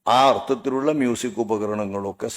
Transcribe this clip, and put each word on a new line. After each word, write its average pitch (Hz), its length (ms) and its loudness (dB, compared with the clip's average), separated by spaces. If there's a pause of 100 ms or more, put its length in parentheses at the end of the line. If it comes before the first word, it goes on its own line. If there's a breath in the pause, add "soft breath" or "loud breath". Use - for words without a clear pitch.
ആ 120 120 4 (140)
അർത്ഥത്തിലുള്ള 131 580 -2 (100)
മ്യൂസിക് 120 460 -2
ഉപകരണങ്ങളൊക്കെ, 104 800 -4 (100)